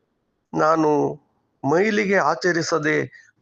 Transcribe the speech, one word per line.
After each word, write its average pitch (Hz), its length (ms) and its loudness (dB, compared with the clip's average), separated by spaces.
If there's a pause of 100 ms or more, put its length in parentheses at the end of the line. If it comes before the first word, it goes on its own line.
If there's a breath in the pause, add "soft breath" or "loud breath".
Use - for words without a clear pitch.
(540)
ನಾನು 156 680 0 (500)
ಮೈಲಿಗೆ 202 460 0
ಆಚರಿಸದೆ 156 1120 -2 (120)